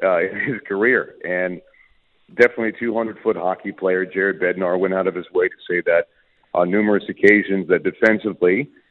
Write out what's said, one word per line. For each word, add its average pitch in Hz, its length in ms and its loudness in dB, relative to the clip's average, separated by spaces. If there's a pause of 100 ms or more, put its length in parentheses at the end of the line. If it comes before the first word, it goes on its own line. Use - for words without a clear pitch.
uh, 92 160 2
in 95 220 -4
his 127 260 -6
career, 104 480 0 (100)
and 90 360 -4 (760)
definitely 120 340 2
a 107 100 -10
two 117 160 -4
hundred-foot 110 400 -4
hockey 92 360 -4
player. 92 340 -2
Jared 95 340 -2
Bednar 92 400 0
went 92 140 0
out 95 140 0
of 87 80 -4
his 90 180 -8
way 90 140 2
to - 80 -6 (120)
say 87 200 -2
that 85 220 2 (440)
on 87 160 2
numerous 104 400 2
occasions, 98 600 2
that 87 140 2
defensively, 101 880 0 (220)